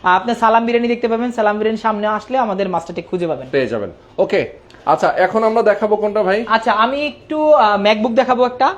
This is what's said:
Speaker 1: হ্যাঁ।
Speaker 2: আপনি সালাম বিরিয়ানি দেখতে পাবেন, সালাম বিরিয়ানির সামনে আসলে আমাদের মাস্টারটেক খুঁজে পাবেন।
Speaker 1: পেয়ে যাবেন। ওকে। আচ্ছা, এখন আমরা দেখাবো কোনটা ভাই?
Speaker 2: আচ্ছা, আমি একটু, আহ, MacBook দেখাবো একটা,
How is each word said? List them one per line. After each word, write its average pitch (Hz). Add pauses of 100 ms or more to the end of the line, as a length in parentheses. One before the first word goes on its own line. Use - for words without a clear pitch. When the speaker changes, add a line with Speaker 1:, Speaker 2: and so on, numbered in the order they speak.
Speaker 1:
হ্যাঁ। 180
Speaker 2:
আপনি 233
সালাম 233
বিরিয়ানি 240
দেখতে 240
পাবেন, 233
সালাম 214
বিরিয়ানির 214
সামনে 214
আসলে 214
আমাদের 202
মাস্টারটেক 170
খুঁজে 175
পাবেন। 135
Speaker 1:
পেয়ে 135
যাবেন। 104 (260)
ওকে। - (180)
আচ্ছা, 156
এখন 185
আমরা 220
দেখাবো 208
কোনটা 208
ভাই? 202
Speaker 2:
আচ্ছা, 220
আমি 247
একটু, 302
আহ, 208
MacBook 214
দেখাবো 247
একটা, 262